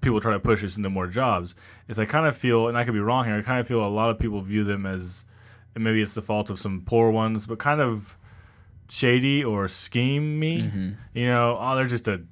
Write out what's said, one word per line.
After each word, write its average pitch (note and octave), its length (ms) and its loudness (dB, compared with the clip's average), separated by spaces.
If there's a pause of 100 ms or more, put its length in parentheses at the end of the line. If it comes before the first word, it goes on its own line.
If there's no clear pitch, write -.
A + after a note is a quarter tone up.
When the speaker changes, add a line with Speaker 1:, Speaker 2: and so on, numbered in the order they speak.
Speaker 1:
people A#2 180 2
try A2 120 2
to G2 80 0
push G2 240 2
us F#2 120 -6
into G2+ 140 -2
more F#2+ 160 -2
jobs, F#2 480 0 (340)
is A2 100 -10
I A2 60 2
kind D3+ 220 2
of C#3+ 100 0
feel, A#2 320 2
and A#2 80 -2
I A#2+ 80 2
could A#2+ 100 -2
be G#2 60 0
wrong A#2+ 240 2
here, A2 120 0
I G#2 60 -2
kind B2+ 180 -2
of A#2 80 -4
feel A#2 180 2
a - 20 0
lot A2 220 0
of G#2+ 80 -2
people G#2 240 -2
view G#2 220 0
them G2+ 200 -2
as, F#2 400 -8 (520)
and A2+ 80 -6
maybe A2 180 4
it's G#2 120 -6
the G#2+ 80 -6
fault G#2+ 280 -2
of F#2+ 80 -8
some F#2+ 260 -6
poor A2+ 260 4
ones, A2 360 0
but A2 140 -8
kind D3 200 2
of A2+ 360 -2 (760)
shady C3 540 2
or G2+ 240 0
scheme-y. D3 760 -2 (180)
Speaker 2:
Mm-hmm. G2 240 -4 (260)
Speaker 1:
You A#2+ 140 0
know, A#2+ 300 4
"Oh, B2+ 180 0
they're C3 100 2
just A#2+ 220 -2
a G2 120 0 (120)